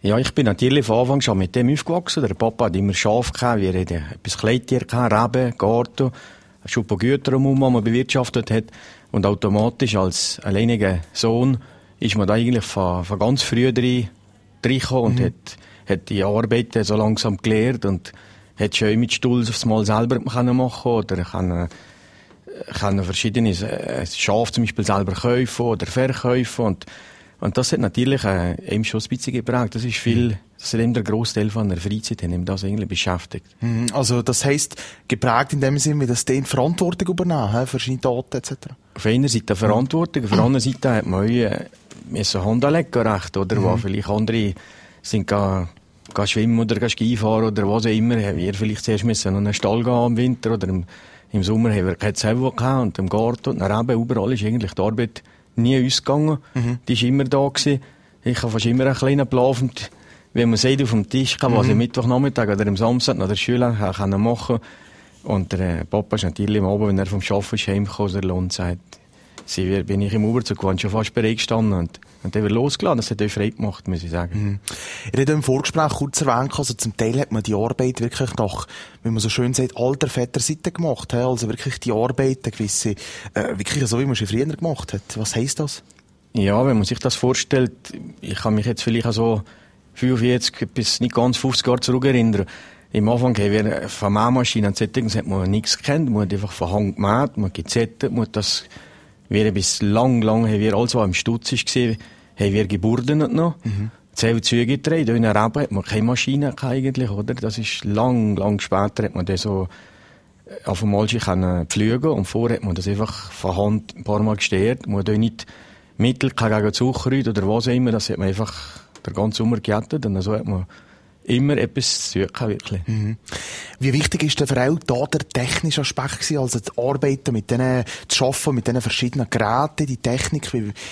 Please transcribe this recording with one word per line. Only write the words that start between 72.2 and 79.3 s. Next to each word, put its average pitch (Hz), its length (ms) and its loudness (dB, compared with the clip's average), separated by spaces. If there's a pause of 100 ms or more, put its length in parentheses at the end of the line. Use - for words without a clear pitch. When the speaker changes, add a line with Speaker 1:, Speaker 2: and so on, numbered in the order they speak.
Speaker 1:
und 95 120 -8
dann 107 80 2
wird 104 100 2
losgeladen. 135 440 2
Das 113 140 -2
hat 101 100 -4
auch 104 80 2
Freude 104 240 -2
gemacht, - 360 -6
muss 87 140 -2
ich 85 80 -8
sagen. 87 320 -4
Speaker 2:
Mhm. 101 180 -2 (520)
Ihr 127 80 2
habt 135 80 4
im 151 140 2
Vorgespräch 147 500 0
kurz 139 300 -2
erwähnt, 131 340 2
also 139 160 -2
zum 113 240 -4
Teil 117 240 2
hat 139 100 -2
man 110 120 0
die 107 100 -2
Arbeit 117 480 0
wirklich 120 360 -4
nach, 107 300 -2 (360)
wie 113 80 -2
man 110 100 0
so 107 80 0
schön 123 240 0